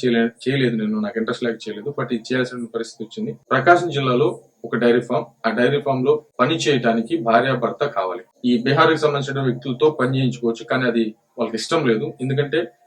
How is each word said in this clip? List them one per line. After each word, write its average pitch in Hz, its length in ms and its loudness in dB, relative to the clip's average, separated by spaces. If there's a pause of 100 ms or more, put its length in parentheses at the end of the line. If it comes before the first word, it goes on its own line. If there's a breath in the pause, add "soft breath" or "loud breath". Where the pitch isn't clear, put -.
చేయలే-, 117 440 0
చేయలేదు 127 260 0
నేను. 107 240 -2
నాకు 104 180 -4
ఇంట్రెస్ట్ 113 260 -4
లేక 113 100 -2
చేయలేదు. 104 440 -10
But 123 140 -4
ఇది 113 100 -4 (100)
చేయాల్సిన 123 420 -4
పరిస్థితి 113 300 -8
వచ్చింది. - 340 -8 (120)
ప్రకాశం 165 400 4
జిల్లాలో 139 500 0 (240)
ఒక 117 120 -4
డైరీ 120 240 4
ఫామ్, - 480 -4
ఆ - 20 -2
డైరీ 123 300 2
ఫామ్ 131 240 0
లో 151 180 2 (180)
పని 160 140 2
చేయడానికి 117 640 0
భార్యాభర్త 117 680 0
కావాలి. 92 360 -4 (220)
ఈ 120 180 2
బీహార్కి 156 360 4
సంబంధించిన 139 460 0
వ్యక్తులతో 131 460 0
పని 131 280 0
చేయించుకోవచ్చు, 113 460 0
కానీ 131 200 -2
అది 113 300 0 (240)
వాళ్ళకి 110 180 -4
ఇష్టం 151 300 0
లేదు. 117 340 0
ఎందుకంటే 139 520 -2 (140)